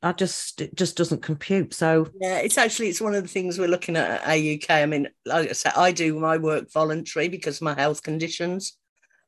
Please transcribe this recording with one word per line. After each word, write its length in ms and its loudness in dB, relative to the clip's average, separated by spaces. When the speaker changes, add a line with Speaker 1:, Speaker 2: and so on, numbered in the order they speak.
Speaker 1:
I 100 0
just, 500 -4
it 120 -10
just 220 -2
doesn't 240 0
compute. 540 -2
So 340 4
Speaker 2:
Yeah, 200 -2
it's 180 2
actually, 320 2
it's 140 -2
one 120 0
of 80 0
the 60 -8
things 300 -4
we're 100 2
looking 280 0
at 260 0
at 60 -4
A 100 4
U 200 0
K. 240 2
I 40 2
mean, 220 0
like 240 0
I 20 -4
said, 240 -2
I 160 6
do 260 0
my 200 2
work 340 -2
voluntary 560 0
because 320 -6
my 140 -2
health 280 0
conditions, 760 -4